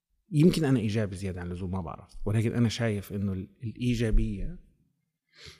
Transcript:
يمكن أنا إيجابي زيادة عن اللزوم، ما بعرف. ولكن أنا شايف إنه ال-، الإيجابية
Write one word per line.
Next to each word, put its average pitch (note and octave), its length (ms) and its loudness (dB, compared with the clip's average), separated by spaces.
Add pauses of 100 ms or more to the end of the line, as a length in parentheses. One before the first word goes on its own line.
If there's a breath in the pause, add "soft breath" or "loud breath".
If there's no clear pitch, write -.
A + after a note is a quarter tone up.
(320)
يمكن D#3+ 340 6
أنا C3 140 4
إيجابي G#2 360 -2
زيادة F#2 260 -6
عن F2 60 -8
اللزوم، F2+ 240 -6
ما F#2+ 100 -4
بعرف. - 280 -10 (160)
ولكن A2 280 2
أنا A#2 160 4
شايف G#2 440 -4
إنه G2 200 -2
ال-، F#2 140 -6 (160)
الإيجابية G#2+ 960 0 (1000 loud breath)